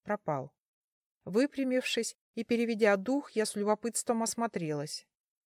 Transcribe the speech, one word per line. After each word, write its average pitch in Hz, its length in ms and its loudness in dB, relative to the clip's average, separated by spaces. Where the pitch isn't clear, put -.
пропал. 147 500 -4
Выпрямившись 254 920 0
и 233 100 -4
переведя 226 520 4
дух, 254 360 -2
я 214 120 2
с - 100 -4
любопытством 214 680 0
осмотрелась. 160 840 -4